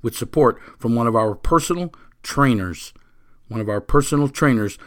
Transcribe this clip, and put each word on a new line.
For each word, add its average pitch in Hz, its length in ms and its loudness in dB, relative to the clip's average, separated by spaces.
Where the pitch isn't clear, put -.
with 113 140 -6
support - 420 2
from 117 160 0
one 117 100 0
of 113 120 0
our 110 180 0
personal 170 580 0
trainers. 107 680 -2
One 113 100 -8
of 104 80 -6
our 104 140 -4
personal 143 480 2
trainers 120 580 0